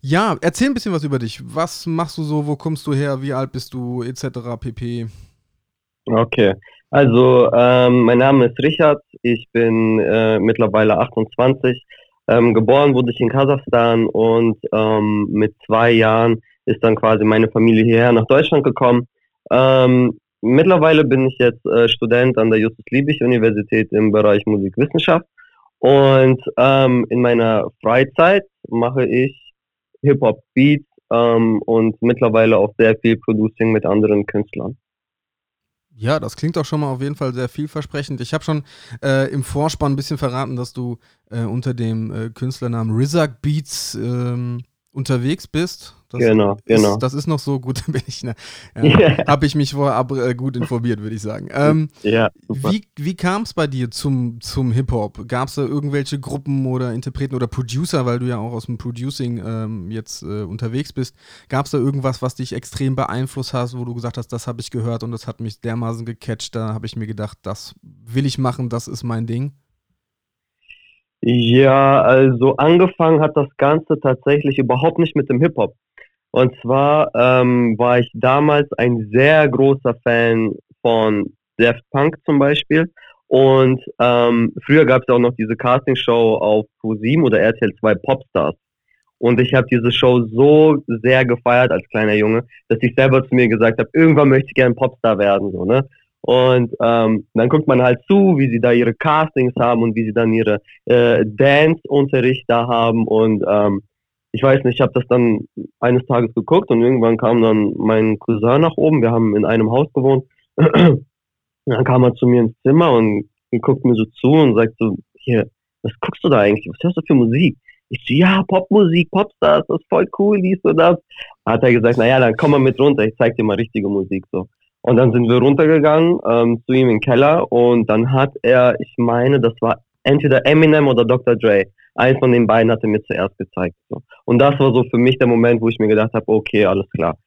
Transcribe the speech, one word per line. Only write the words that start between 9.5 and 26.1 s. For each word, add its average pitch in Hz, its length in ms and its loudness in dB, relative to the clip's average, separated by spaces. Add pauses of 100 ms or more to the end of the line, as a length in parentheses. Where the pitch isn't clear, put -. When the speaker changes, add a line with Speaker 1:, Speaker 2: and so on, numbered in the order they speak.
Speaker 1:
bin, 113 480 0
äh, 110 400 0
mittlerweile 107 600 2
achtundzwanzig. 123 840 -2 (460)
Ähm, 117 240 4
geboren 131 400 4
wurde 123 180 0
ich - 80 -10
in 123 80 0
Kasachstan 120 800 0
und, 113 520 0 (140)
ähm, 107 600 0
mit 107 220 0 (120)
zwei 113 260 2
Jahren 113 480 2 (260)
ist - 180 -2
dann 113 120 2
quasi 110 300 0
meine 110 240 2
Familie 110 340 2
hierher 117 300 2
nach 113 140 2
Deutschland 143 360 2
gekommen. 123 440 0 (440)
Ähm, 127 640 2 (240)
mittlerweile 156 640 4
bin 131 240 0
ich 131 120 -6
jetzt, 120 260 0
äh, 117 240 2
Student 120 480 0
an 113 140 2
der 110 80 2
Justus-Liebig-Universität 113 1300 -2
im 107 220 0
Bereich 104 320 2
Musikwissenschaft. 117 800 -2 (540)
Und, 131 640 4 (160)